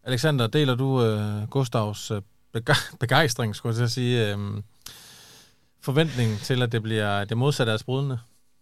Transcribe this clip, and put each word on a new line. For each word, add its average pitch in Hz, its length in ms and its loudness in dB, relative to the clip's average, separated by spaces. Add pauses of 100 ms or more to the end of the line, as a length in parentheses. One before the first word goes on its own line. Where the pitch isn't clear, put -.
Alexander, 127 440 2
deler 131 280 2
du, 131 300 2
øh, 107 420 0
Gustavs, 117 640 -2
øh, 104 100 -4 (320)
bege-, - 440 0
<laughs> - 20 -20
begejstring, 127 560 2
skulle - 160 -4
jeg 110 60 -2
til 120 60 2
at 117 80 0
sige, 120 400 0
øhm, 101 320 -4 (1200)
forventning 127 580 0
til, 127 220 0
at 120 100 0
det 113 120 -2
bliver 104 420 0
det 113 120 -2
modsatte 127 360 2
af 107 60 0
sprudlende? 131 400 -4 (420)